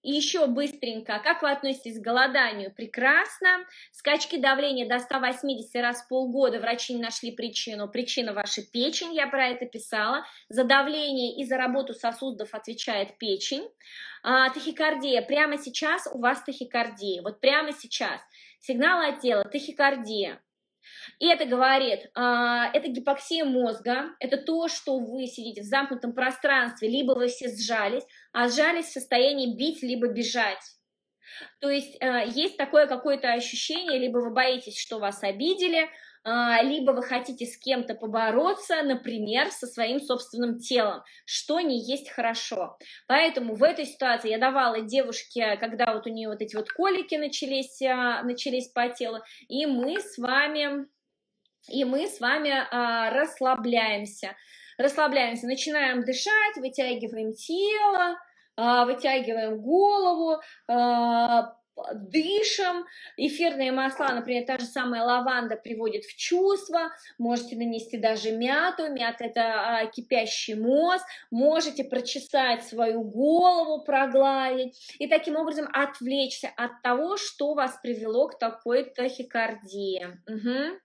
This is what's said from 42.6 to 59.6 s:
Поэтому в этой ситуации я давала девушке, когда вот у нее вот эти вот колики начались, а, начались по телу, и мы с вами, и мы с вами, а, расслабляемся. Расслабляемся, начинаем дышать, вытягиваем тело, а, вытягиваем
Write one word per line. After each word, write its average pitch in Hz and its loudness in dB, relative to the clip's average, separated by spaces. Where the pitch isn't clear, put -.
Поэтому 269 2
в 214 4
этой 320 4
ситуации 233 0
я 220 -2
давала 254 2
девушке, 226 0
когда 226 0
вот 214 -6
у - -4
нее 220 -6
вот 214 -8
эти 214 -8
вот 214 -4
колики 370 0
начались, 269 -4
а, 247 0
начались 247 -4
по 240 0
телу, 226 -6
и 285 -2
мы 277 0
с - -14
вами, 285 0
и 262 0
мы 277 0
с - -8
вами, 285 0
а, 233 0
расслабляемся. 233 0
Расслабляемся, 254 2
начинаем 262 0
дышать, 415 2
вытягиваем 233 -4
тело, 381 2
а, 240 6
вытягиваем 226 0